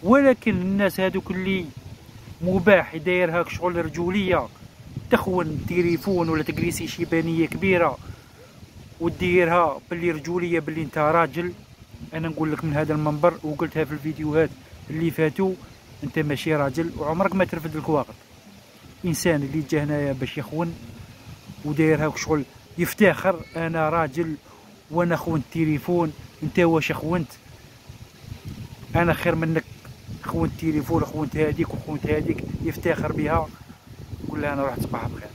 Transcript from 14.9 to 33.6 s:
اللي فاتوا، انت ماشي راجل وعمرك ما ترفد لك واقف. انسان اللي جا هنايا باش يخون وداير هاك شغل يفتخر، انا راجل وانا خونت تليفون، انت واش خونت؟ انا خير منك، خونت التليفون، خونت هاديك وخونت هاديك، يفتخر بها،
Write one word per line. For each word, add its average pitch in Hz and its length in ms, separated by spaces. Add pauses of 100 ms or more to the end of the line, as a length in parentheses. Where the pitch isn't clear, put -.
اللي 160 200
فاتوا، 170 440 (500)
انت 139 140
ماشي 151 360
راجل 147 440
وعمرك 170 360
ما 190 100
ترفد 160 320
لك 147 120
واقف. 135 260 (880)
انسان 160 380
اللي 143 280
جا 147 140
هنايا 147 280
باش 131 260
يخون 165 360 (880)
وداير 151 420
هاك 147 100
شغل 151 280 (340)
يفتخر، 175 640 (160)
انا 165 320
راجل 160 460 (560)
وانا 170 260
خونت 160 360
تليفون، 160 600 (300)
انت 160 160
واش 165 340
خونت؟ 160 360 (1700)
انا 170 160
خير 170 220
منك، 160 300 (600)
خونت 165 280
التليفون، 156 520
خونت 151 320
هاديك 156 380
وخونت - 320
هاديك، 151 380 (180)
يفتخر 156 500
بها، 156 360 (800)